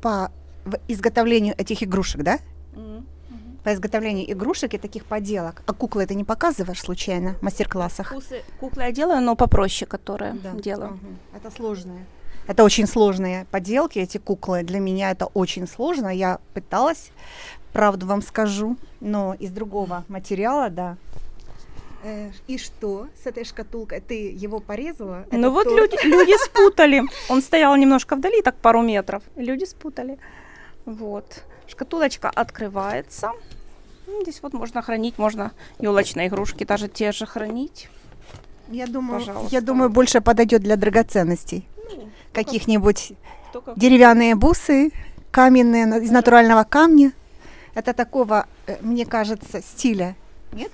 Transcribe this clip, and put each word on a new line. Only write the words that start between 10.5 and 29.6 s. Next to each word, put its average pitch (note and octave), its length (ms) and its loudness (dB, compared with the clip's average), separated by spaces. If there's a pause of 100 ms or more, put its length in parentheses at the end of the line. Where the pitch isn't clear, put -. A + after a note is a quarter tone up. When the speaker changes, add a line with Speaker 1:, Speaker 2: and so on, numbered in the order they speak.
Speaker 2:
делаю. G#3 400 -10
Speaker 1:
Мгм. F#3+ 260 -16 (180)
Это G#3 160 -18
сложные. F#3 540 -12 (420)
Это G3+ 160 6
очень G#3 240 4
сложные F#3+ 640 0
поделки, G#3+ 480 -2
эти F#3 180 -6
куклы. F#3+ 460 -6
Для F3+ 160 -6
меня F#3+ 320 -4
это F#3 220 -6
очень F3+ 340 -4
сложно. C#4 400 -6
Я F#3 320 -4 (140)
пыталась, A#3+ 580 -4 (600)
правду G3 340 0
вам G3+ 140 -2
скажу, G#3+ 540 -4 (260)
но G3+ 380 -4
из F#3+ 120 -10
другого G3 560 -8
материала, G#3 600 -4
да. F3 280 -10 (1040)
Э, G#3 280 -12 (160)
и C4 100 -8
что G#3 500 -10 (160)
с - 40 -8
этой A#3+ 180 -10
шкатулкой? A3 540 -12
Ты G#3+ 320 -10
его G#3 300 -10
порезала? G#3 680 -12
Speaker 2:
Ну A#3+ 80 -2
Speaker 1:
Этот B3 120 4
Speaker 2:
вот F4+ 140 2
Speaker 1:
торт? A#4 120 4
Speaker 2:
люди, G#4+ 300 2
люди F4 260 6 (120)
спутали. E4 580 6 (260)
Он C4 120 4
стоял D4 340 4
немножко C4+ 400 4
вдали, G4 260 0
так B3+ 140 0
пару A#3 260 4
метров. G3+ 400 -2 (140)
Люди C4 300 -6